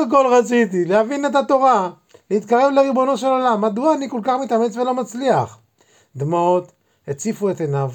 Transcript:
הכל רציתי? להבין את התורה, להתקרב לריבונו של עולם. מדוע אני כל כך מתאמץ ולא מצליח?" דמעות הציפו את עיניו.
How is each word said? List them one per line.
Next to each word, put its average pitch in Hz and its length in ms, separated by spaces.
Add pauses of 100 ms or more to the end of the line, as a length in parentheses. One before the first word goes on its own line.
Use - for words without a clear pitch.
הכל 269 240
רציתי? 226 540
להבין 226 420
את 277 80
התורה, 262 560 (400)
להתקרב 240 440
לריבונו 269 440
של 247 80
עולם. 254 340
מדוע 233 340
אני 269 160
כל 247 140
כך 254 200
מתאמץ 226 320
ולא 247 180
מצליח?" 233 640 (580)
דמעות 175 560 (360)
הציפו 196 420
את 160 100
עיניו. 139 340